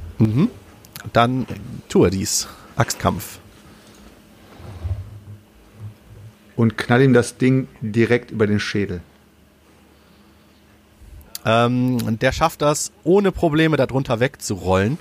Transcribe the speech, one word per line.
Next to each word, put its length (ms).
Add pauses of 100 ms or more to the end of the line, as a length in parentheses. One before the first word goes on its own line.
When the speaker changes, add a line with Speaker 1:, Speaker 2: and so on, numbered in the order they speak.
(180)
Speaker 1:
Mhm. 320 (640)
Dann 320 (420)
tue 220
dies. 380 (280)
Axtkampf. 640 (3250)
Speaker 2:
Und 220
knall 240
ihm 100
das 240
Ding 320 (140)
direkt 500
über 160
den 140
Schädel. 400 (2500)
Speaker 1:
Ähm, 760
der 120
schafft 300
das, 320 (100)
ohne 300
Probleme 420
darunter 460
wegzurollen. 800